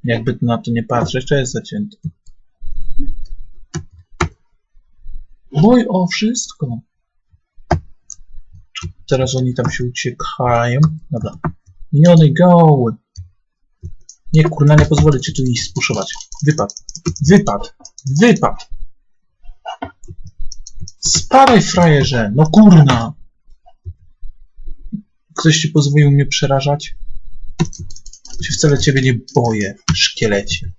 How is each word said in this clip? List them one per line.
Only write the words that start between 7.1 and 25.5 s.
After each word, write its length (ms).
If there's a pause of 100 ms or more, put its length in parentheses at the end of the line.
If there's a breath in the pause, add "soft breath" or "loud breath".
Teraz 280
oni 180
tam 180
się 120
uciekają. 960 (320)
Dobra. 260 (560)
Miniony, 400
go! 520 (1500)
Nie, 100
kurna, 320
nie 100
pozwolę 340
ci 140
tu 100
iść 260
spuszować. 440 (320)
Wypad. 380 (440)
Wypad. 480 (440)
Wypad. 500 (2250)
Spadaj, 640
frajerze. 760
No 140
kurna. 640 (2250)
Ktoś 240